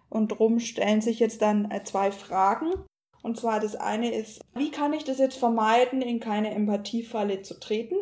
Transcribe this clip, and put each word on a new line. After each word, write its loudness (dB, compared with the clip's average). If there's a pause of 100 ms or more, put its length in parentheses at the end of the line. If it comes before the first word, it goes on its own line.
und 0
drum 4
stellen 2
sich 0
jetzt 2
dann, 2
äh, -6
zwei 0
Fragen. 0 (520)
Und -4
zwar 0
das -4
eine -2
ist, -6 (140)
wie -2
kann -2
ich -4
das -4
jetzt 2
vermeiden, 4
in -2
keine -2
Empathiefalle -2
zu -14
treten? -4